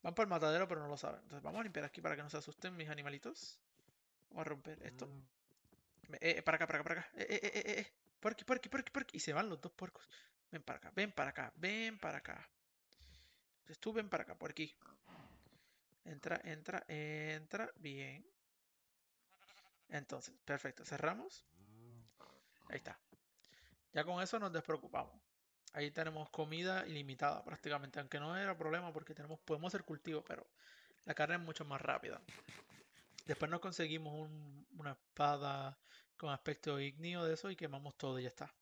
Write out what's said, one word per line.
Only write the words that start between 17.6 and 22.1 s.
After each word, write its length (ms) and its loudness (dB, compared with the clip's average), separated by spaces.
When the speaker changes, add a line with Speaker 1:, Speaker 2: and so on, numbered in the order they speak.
Speaker 1:
Bien. 480 -8
Entonces, 440 -6
perfecto. 400 -2
Cerramos. 600 0